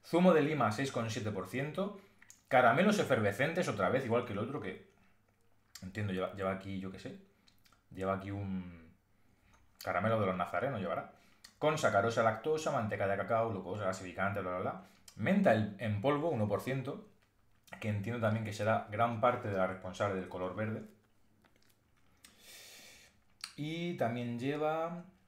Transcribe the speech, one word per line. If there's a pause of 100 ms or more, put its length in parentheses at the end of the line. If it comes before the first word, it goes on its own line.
zumo
de
lima
seis
coma
siete
por
ciento, (480)
caramelos
efervescentes,
otra
vez,
igual
que
el
otro,
que (920)
entiendo,
lleva,
lleva
aquí,
yo
qué
sé, (720)
lleva
aquí
un (920)
caramelo
de
los
nazarenos,
llevará, (460)
con
sacarosa,
lactosa,
manteca
de
cacao,
glucosa,
gasificante,
bla,
bla,
bla, (340)
menta
en,
en
polvo,
uno
por
ciento, (720)
que
entiendo
también
que
será
gran
parte
de
la
responsable
del
color
verde. (2750)
Y
también
lleva (240)